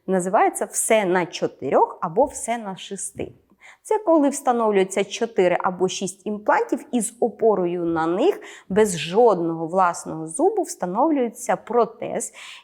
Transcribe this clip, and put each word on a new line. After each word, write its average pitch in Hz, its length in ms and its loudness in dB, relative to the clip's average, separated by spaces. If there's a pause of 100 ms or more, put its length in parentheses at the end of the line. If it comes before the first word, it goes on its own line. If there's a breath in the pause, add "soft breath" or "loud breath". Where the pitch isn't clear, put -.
називається 202 580 2
все 214 400 0
на 180 200 2
чотирьох - 760 -2
або 185 240 0
все 240 320 -6
на 196 200 -10
шести. - 540 -10 (500 loud breath)
Це 427 180 0
коли 320 300 4
встановлюється 214 760 0
чотири 196 560 0
або 185 280 0
шість - 380 -6
імплантів, 240 680 -2
і 240 100 -2
з - 180 -6
опорою 185 680 0
на 165 220 0
них 214 340 0 (280 loud breath)
без 196 300 2
жодного 165 680 2
власного 170 600 -2
зубу 359 340 0
встановлюється 240 960 -2
протез, - 800 -2 (300 loud breath)